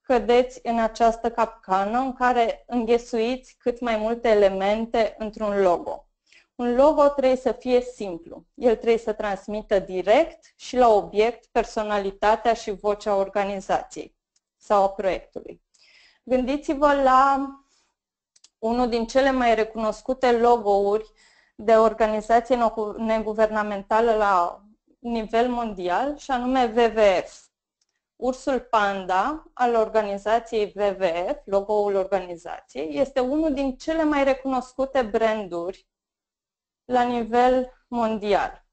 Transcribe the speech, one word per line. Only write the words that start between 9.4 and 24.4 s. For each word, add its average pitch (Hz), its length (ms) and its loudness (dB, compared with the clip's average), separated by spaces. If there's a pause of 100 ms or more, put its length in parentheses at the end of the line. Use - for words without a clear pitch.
direct 190 760 0
și - 200 -12
la 247 120 6
obiect 208 580 0
personalitatea 214 1080 -2
și 220 160 -6
vocea 208 440 -4
organizației 196 1000 -4 (400)
sau 202 260 2
a 196 80 2
proiectului. - 720 -8 (600)
Gândiți-vă 277 800 0
la 269 460 4 (1120)
unul 240 300 0
din 226 180 -2
cele 269 240 2
mai 247 240 2
recunoscute 220 840 0
logo-uri 208 760 2 (440)
de 220 200 4
organizație 220 840 2 (380)
neguvernamentală 214 1160 0
la 202 480 0 (360)